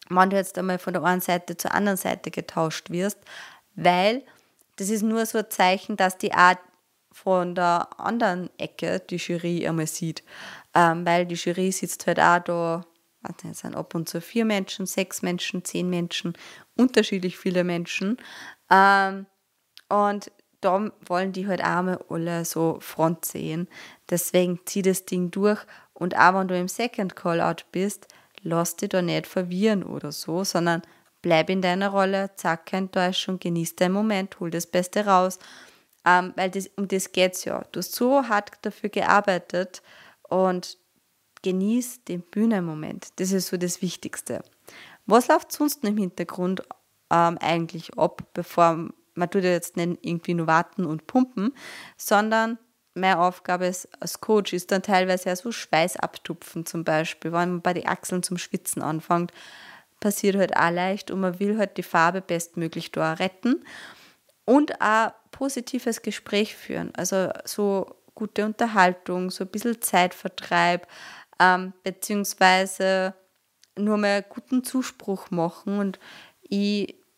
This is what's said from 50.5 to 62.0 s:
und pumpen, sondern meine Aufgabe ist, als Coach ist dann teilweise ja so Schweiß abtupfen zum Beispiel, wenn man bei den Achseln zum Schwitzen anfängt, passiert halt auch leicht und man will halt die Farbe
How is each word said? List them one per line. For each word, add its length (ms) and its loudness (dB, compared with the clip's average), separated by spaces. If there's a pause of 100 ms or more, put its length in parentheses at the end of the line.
und 200 -6
pumpen, 480 0 (440)
sondern 600 2 (360)
meine 260 2
Aufgabe 480 0
ist, 220 -6 (120)
als 200 -8
Coach 320 2
ist 180 -4
dann 100 2
teilweise 480 2
ja 60 0
so 160 -10
Schweiß 460 0
abtupfen 680 -8
zum 200 -6
Beispiel, 480 -2
wenn 180 0
man 100 -4
bei 120 0
den 140 -4
Achseln 360 -4
zum 140 -4
Schwitzen 440 -6
anfängt, 520 -2 (640)
passiert 380 0
halt 180 2
auch 160 4
leicht 400 -2
und 80 -4
man 220 -2
will 160 0
halt 200 -2
die 60 -6
Farbe 380 2